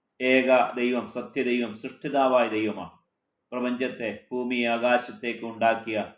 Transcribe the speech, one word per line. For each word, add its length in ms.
ഏക 520
ദൈവം, 340
സത്യദൈവം, 680
സൃഷ്ടിതാവായ 680
ദൈവമാണ്. 440
പ്രപഞ്ചത്തെ, 800
ഭൂമിയെ, 360
ആകാശത്തേക്ക് 800
ഉണ്ടാക്കിയ 720